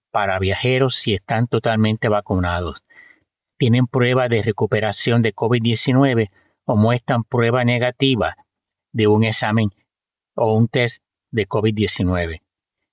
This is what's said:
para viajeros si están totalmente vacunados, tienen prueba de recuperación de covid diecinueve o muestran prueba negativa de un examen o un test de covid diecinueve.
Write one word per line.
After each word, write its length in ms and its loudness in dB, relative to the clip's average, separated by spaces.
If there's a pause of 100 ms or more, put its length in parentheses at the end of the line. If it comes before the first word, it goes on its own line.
(120)
para 280 -2
viajeros 560 0
si 180 -2
están 340 -2
totalmente 600 0
vacunados, 760 -2 (720)
tienen 300 2
prueba 400 0
de 140 0
recuperación 800 0
de 100 0
covid 300 0
diecinueve 680 2 (360)
o 100 0
muestran 480 0
prueba 400 0
negativa 720 0 (560)
de 160 2
un 160 4
examen 460 0 (640)
o 200 0
un 140 2
test 340 -2 (300)
de 140 -2
covid 280 -2
diecinueve. 720 -2 (500)